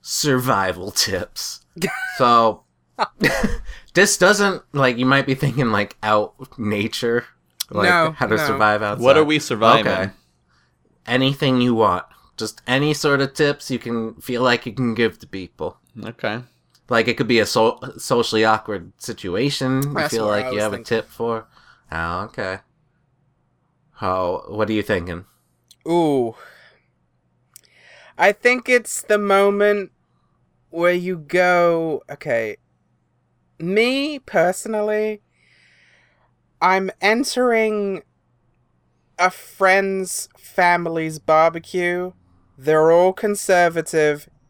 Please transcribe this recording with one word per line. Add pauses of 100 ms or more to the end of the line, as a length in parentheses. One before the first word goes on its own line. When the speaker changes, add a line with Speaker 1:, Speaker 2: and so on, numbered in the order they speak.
Speaker 1:
Survival
tips. (160)
Speaker 2:
<laughs> (260)
Speaker 1:
So, (340)
<laughs>
this
doesn't, (100)
like,
you
might
be
thinking,
like,
out (220)
nature. (460)
Like,
Speaker 2:
No,
Speaker 1:
how
to
Speaker 2:
no.
Speaker 1:
survive
outside.
Speaker 3:
What
are
we
surviving?
Speaker 1:
Okay. (960)
Anything
you
want. (320)
Just
any
sort
of
tips
you
can
feel
like
you
can
give
to
people. (260)
Speaker 3:
Okay. (460)
Speaker 1:
Like,
it
could
be
a
so-, (180)
socially
awkward (100)
situation
you
Speaker 2:
That's
Speaker 1:
feel
Speaker 2:
what
Speaker 1:
like
Speaker 2:
I
Speaker 1:
you
Speaker 2:
was
Speaker 1:
have
a
Speaker 2:
thinking. (160)
Speaker 1:
tip
for. (440)
Oh,
okay. (1400)
How,
what
are
you
thinking? (640)
Speaker 2:
Ooh. (1800)
I
think
it's
the
moment (800)
where
you
go,
okay, (1040)
me,
personally, (1400)
I'm (100)
entering (1120)
a
friend's
family's
barbecue. (480)
They're
all
conservative (220)